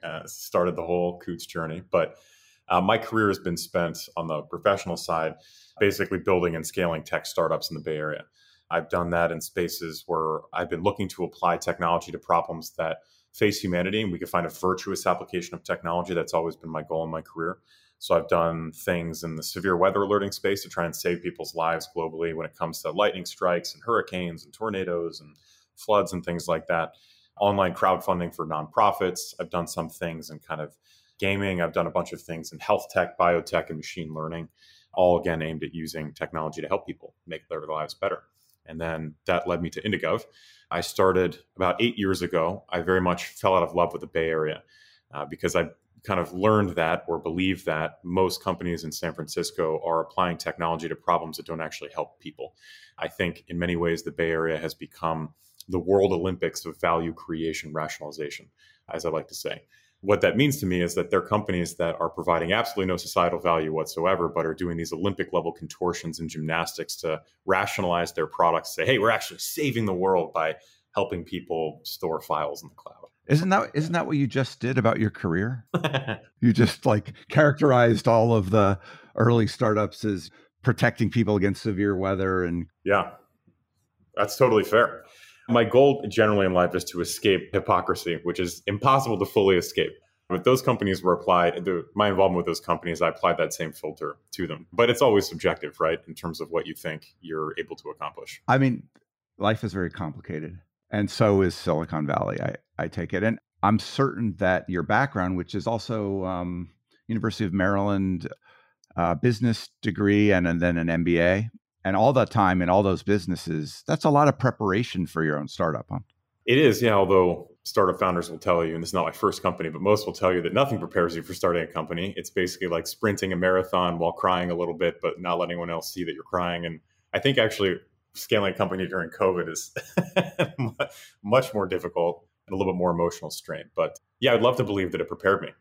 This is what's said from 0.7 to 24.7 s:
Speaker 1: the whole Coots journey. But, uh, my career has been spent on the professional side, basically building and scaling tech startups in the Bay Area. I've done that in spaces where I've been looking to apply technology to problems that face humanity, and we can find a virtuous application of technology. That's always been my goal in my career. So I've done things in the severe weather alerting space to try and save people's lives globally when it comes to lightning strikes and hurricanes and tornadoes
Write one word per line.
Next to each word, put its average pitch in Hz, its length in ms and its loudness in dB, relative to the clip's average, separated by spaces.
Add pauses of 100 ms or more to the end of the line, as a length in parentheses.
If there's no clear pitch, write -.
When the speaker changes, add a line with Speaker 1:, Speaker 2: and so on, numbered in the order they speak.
Speaker 1:
the 85 80 -6
whole 87 340 -2
Coots 85 260 -10
journey. 82 460 -8
But, 82 280 0 (500)
uh, 90 120 4
my 107 180 4
career 110 280 0
has 95 140 0
been 85 160 -4
spent 85 420 -2 (180)
on 82 120 -4
the 76 140 -4
professional 90 540 -2
side, 80 380 -2 (460)
basically 98 380 2
building 87 360 2
and 80 100 -6
scaling 82 380 -2
tech - 240 -6
startups 80 420 -2
in 80 60 -10
the 73 80 -10
Bay 78 140 -4
Area. 76 300 -8 (440)
I've 82 180 0
done 87 220 0
that 85 200 2
in 80 120 -6
spaces 82 640 -6
where 80 320 -2 (160)
I've 87 160 -4
been 85 120 -4
looking 101 260 0
to - 160 -6
apply 87 340 0
technology 85 520 -2
to 82 80 -10
problems 85 600 -2
that 82 240 -4 (320)
face 104 260 0
humanity, 92 400 -2
and 104 100 -4
we 85 80 -6
can 87 100 -8
find 87 180 0
a - 20 -8
virtuous 92 580 -4
application 90 480 -2
of 85 80 -14
technology. 87 520 -4
That's 82 180 -2
always 82 240 -2
been 82 140 -16
my 78 120 -6
goal 80 220 -4
in 80 60 -6
my 80 100 -6
career. 82 380 -8 (400)
So - 160 0
I've 82 140 2
done 82 440 0
things 85 520 -4
in 80 120 -8
the 78 60 -10
severe 92 340 -2
weather 95 240 2
alerting 101 320 0
space 98 300 -4
to 87 80 -16
try 85 160 -2
and 80 100 -8
save 87 260 -4
people's 85 320 -10
lives 82 400 -2
globally 80 400 -6
when 82 120 -8
it - 100 -20
comes 80 240 -8
to 80 120 -6
lightning 92 340 0
strikes 87 480 -2
and - 100 -20
hurricanes 90 640 -4
and - 80 -20
tornadoes 90 640 -6